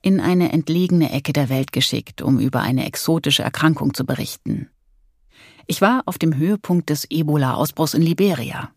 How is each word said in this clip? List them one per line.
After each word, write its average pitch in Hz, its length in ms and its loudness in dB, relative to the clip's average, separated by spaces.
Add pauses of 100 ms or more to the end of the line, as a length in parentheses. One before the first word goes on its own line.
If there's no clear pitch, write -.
in 190 200 2
eine 180 320 2
entlegene 170 600 2
Ecke 147 200 -4
der 139 160 2
Welt 135 240 -2
geschickt, - 500 -4
um 135 160 2
über 131 220 0
eine 127 260 0
exotische - 560 -2
Erkrankung 143 520 0
zu - 100 -4
berichten. - 640 -6 (1000)
Ich - 140 -4
war 240 260 4
auf 185 120 -8
dem 160 180 0
Höhepunkt 180 540 0
des 147 180 -2
Ebola-Ausbruchs 147 880 0
in 165 80 4
Liberia 165 760 -2